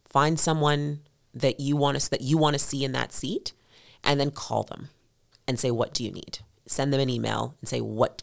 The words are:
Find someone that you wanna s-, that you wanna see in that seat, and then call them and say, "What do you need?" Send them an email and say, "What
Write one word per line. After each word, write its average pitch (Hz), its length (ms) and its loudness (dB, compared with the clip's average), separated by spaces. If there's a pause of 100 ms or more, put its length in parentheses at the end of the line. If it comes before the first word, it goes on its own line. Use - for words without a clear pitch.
Find 151 320 2
someone 147 600 2 (320)
that 127 260 0
you 143 160 0
wanna 143 220 2
s-, 135 120 4
that - 120 -4
you 135 160 2
wanna 151 220 2
see 139 240 0
in 131 80 -2
that 127 200 -4
seat, - 420 -2 (500)
and 143 160 2
then 143 120 0
call 113 320 -4
them - 260 -14 (580)
and 127 120 -2
say, 127 120 2
"What 117 220 -2
do 123 100 -6
you 101 80 -6
need?" - 280 -14 (280)
Send 139 260 0
them 135 60 2
an 135 100 2
email 113 500 -2
and - 80 -4
say, 123 140 -2
"What 110 420 -2